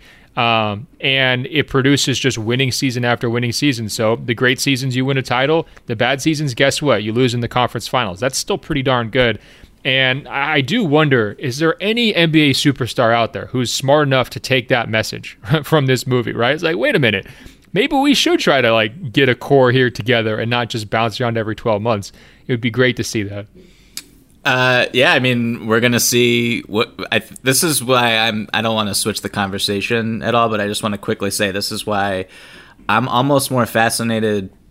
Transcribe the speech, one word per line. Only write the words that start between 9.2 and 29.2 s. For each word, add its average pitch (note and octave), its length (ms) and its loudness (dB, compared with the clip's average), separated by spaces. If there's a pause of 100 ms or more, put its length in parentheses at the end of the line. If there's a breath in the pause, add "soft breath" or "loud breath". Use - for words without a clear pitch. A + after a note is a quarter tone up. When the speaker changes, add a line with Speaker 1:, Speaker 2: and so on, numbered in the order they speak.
Speaker 1:
And C3 460 0
I, C#3 240 -2
I D3 80 2
do F#3 240 0
wonder, C#3 520 2
is C3 220 -6
there D#3+ 220 0
any A3 340 0
N E3 160 2
B D3+ 180 4
A C3 40 4
superstar B2 600 0
out A#2 200 0
there F#2+ 140 -10
who's B2 260 -4
smart C#3+ 340 2
enough C3 220 2
to - 100 -14
take C3 300 -2
that A#2+ 180 0
message A2 500 -4 (140)
<laughs> D#3 120 2
from D3 240 2
this C3 200 0
movie, B2 240 0
right? A#2 220 0
It's F3+ 100 -4
like, D#3+ 140 0
"Wait C4 180 0
a F3+ 40 2
minute. G#2+ 280 0 (460 loud breath)
Maybe C4+ 240 0
we C#4 160 4
should D#4 260 2
try C#3+ 220 2
to, A#2 100 4
like, A2+ 400 0
get C#3 160 4
a B2 80 2
core C3 360 4
here B2 200 4
together A2+ 480 0
and A2+ 100 -2
not A#2+ 200 -2
just G#2 200 -8
bounce A2+ 300 0
around A#2 180 -2
every G#2+ 180 -2
twelve G#2 260 -2
months." G#2+ 300 -2 (360 loud breath)
It C3+ 60 -2
would A#2 80 -2
be A#2+ 100 -2
great B2+ 260 2
to A2+ 60 -2
see A2 200 -4
that. G2+ 220 -10 (1000 loud breath)
Speaker 2:
Uh, B2+ 480 2
yeah, C#3 180 4
I D3+ 80 2
mean, A#2+ 480 -2
we're A2+ 140 4
gonna A#2+ 180 2
see A#2+ 600 2
what - 360 -4 (140)
I, A2+ 80 0 (240)
this C3 200 2
is D3 200 0
why A#2+ 340 2
I'm, A2 360 0
I A2 80 0
don't A2+ 140 0
wanna G#2 200 -2
switch - 260 -4